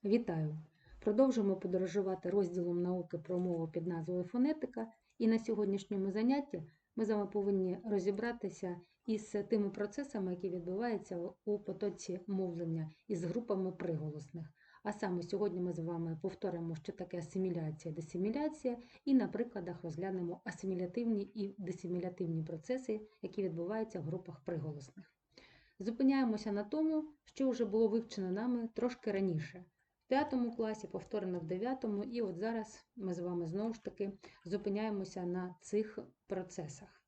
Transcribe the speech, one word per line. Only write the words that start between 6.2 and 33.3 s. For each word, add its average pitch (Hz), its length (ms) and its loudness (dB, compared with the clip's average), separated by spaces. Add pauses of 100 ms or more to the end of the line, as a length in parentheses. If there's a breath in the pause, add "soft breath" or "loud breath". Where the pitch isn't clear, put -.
ми 220 80 2
з 208 60 0
вами 208 160 2
повинні 196 580 2
розібратися 202 960 0 (260 loud breath)
із 214 300 -2 (120)
тими 208 220 4
процесами, 208 600 -2
які 180 200 -2
відбуваються 185 680 -2 (260)
у 208 140 2
потоці 185 680 -4
мовлення 170 640 0 (180 loud breath)
із 175 160 0
групами 190 480 0
приголосних. 156 760 -4 (360 loud breath)
А 208 100 -4
саме 180 300 -2
сьогодні 180 380 0
ми 175 120 0
з 160 60 -4
вами 165 440 -2
повторимо, 170 520 -4
що - 180 -8
таке 175 260 -6
асиміляція, 165 760 -2
десиміляція, 240 800 0 (280 loud breath)
і 277 100 4
на 226 140 8
прикладах 190 540 -4
розглянемо 175 640 -2
асимілятивні 190 880 0
і 202 240 -2
десимілятивні 175 840 -2
процеси, 214 580 -2 (220 loud breath)
які 190 200 -2
відбуваються 185 580 -2
в - 20 -6
групах 165 420 -6
приголосних. 151 680 -6 (680 loud breath)
Зупиняємося 233 720 4
на 208 120 0
тому, 311 440 2 (160)
що 269 260 2
вже 233 140 4
було 220 240 6
вивчено 208 420 0
нами 233 440 0
трошки 240 380 0
раніше. 180 520 0 (460)
В - 20 6
п'ятому 262 440 4
класі, 214 300 -2
повторено 185 540 -2
в 165 40 -6
дев'ятому, 208 600 0
і 240 160 -4
от 180 180 -2
зараз 220 460 -2 (120)
ми 190 180 -2
з 165 40 -4
вами 175 280 0